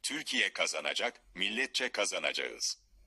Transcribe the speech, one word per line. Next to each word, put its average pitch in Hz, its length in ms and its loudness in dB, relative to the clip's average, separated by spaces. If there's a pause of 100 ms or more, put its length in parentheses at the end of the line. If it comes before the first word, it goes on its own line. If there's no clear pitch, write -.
Türkiye 131 500 2
kazanacak, 82 680 0 (140)
milletçe 113 540 0
kazanacağız. 71 880 -2 (280)